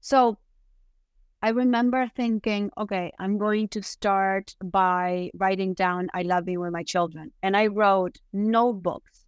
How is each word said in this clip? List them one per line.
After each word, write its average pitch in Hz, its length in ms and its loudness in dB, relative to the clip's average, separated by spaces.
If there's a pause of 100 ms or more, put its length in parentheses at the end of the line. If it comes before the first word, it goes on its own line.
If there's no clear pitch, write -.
so 247 380 4 (1040)
I 214 60 2
remember 247 640 2
thinking, 214 640 -2
"Okay, 196 420 -6
I'm 196 200 -2
going 214 300 0
to 202 140 -8
start 196 800 -2
by 180 720 0
writing 190 400 0
down 180 380 0
'I 180 100 -4
love 175 220 0
being 180 160 -4
with 175 120 -4
my 170 120 -6
children.'" 160 480 -4 (100)
And 196 140 0
I 214 120 4
wrote 196 500 2 (140)
notebooks 214 960 0